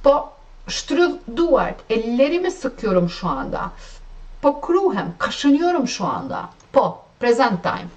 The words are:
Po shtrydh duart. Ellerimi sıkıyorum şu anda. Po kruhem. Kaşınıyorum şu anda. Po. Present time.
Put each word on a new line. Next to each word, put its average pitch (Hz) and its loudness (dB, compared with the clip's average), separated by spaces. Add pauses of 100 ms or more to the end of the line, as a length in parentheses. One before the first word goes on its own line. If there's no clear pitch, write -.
Po 285 4 (400)
shtrydh - 0
duart. 269 2 (140)
Ellerimi 269 2
sıkıyorum 190 -2
şu 180 -6
anda. 269 -6 (720)
Po - 2
kruhem. 302 0
Kaşınıyorum 294 2
şu - -6
anda. - -6 (320)
Po. 220 2 (220)
Present 233 2
time. 175 -6